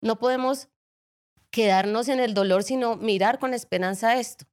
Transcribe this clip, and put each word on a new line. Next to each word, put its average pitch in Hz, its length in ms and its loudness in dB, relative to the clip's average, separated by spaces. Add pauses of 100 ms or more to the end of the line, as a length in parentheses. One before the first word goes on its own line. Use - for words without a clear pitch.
No 220 180 0
podemos 254 500 0 (800)
quedarnos 208 560 2
en 262 120 0
el 240 140 0
dolor, 196 300 2
sino 240 320 -2
mirar 208 440 0
con 254 140 -2
esperanza 196 640 0
esto. - 340 -10